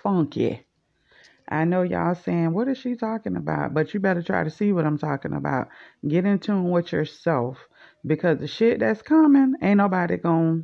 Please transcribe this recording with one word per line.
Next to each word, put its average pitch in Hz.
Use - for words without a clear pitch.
funky. 143
I 160
know 180
y'all 175
saying, 170
"What 240
is 262
she 247
talking 220
about?" 156
But 156
you 208
better 185
try 165
to 156
see 208
what 170
I'm 151
talking 147
about. 139
Get 175
in 202
tune 185
with 175
yourself, 151
because 156
the 156
shit -
that's 220
coming, 277
ain't 202
nobody 185
gonna 165